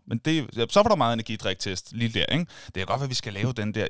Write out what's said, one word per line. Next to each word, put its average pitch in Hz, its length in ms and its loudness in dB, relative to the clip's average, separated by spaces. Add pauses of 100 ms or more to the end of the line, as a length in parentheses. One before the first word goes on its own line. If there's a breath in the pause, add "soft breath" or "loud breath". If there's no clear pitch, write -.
men 117 120 -2
det, 160 380 0
ja, 113 120 0
så - 140 6
var 214 60 4
der 214 80 6
meget 120 160 2
energidriktest 104 800 -4
lige 113 260 0
der, 80 140 2
ikke? 170 120 2 (220 loud breath)
Det - 80 -18
kan 92 120 -2
godt 123 140 0
være, 139 80 -2
vi 127 60 -4
skal 113 180 -4
lave 107 200 0
den 107 220 -2
der. 104 160 0